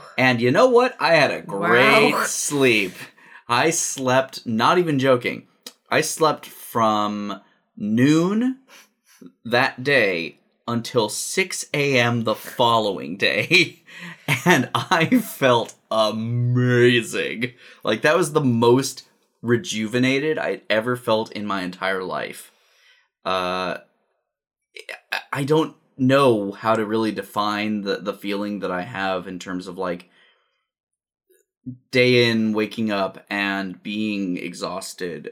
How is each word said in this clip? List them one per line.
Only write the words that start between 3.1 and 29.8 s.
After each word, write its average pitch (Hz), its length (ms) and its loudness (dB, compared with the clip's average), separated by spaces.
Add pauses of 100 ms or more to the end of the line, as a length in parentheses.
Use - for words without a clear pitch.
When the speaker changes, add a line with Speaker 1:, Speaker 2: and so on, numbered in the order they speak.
Speaker 1:
I 131 220 2
slept, 131 760 -2
not 120 340 2
even 165 200 0
joking, 120 480 0 (420)
I 131 120 0
slept 156 460 -2
from 104 920 -2 (360)
noon 165 840 2 (880)
that 123 400 -2
day 98 560 0 (260)
until 117 420 -2
six - 640 -6
A 139 260 0
M 120 260 0
the 117 100 0
following 104 840 0
day, 113 680 0 (280)
<laughs> - 340 -4
and 147 300 4
I 160 320 0 (140)
felt 120 540 0 (160)
amazing. 117 1600 2 (320)
Like, 113 180 0
that 156 140 4
was 165 160 0
the 151 80 2
most 120 680 4 (360)
rejuvenated 120 960 -2
I'd 92 320 -4
ever 113 260 0
felt 110 360 -2
in 104 140 -8
my 98 160 -4
entire 95 400 -4
life. 76 480 -8 (760)
Uh, 92 540 -4 (1300)
I, - 80 -4 (120)
I 139 120 -4
don't 151 320 0 (220)
know 127 540 4
how 113 220 -2
to 110 100 0
really 110 280 0
define 104 680 -4
the, 98 160 -2
the 98 160 -6
feeling 101 460 -6
that 92 120 -6
I 90 100 -4
have 95 460 -6
in 92 100 -10
terms 92 300 -10
of, 90 100 -14
like, 90 300 -8 (1800)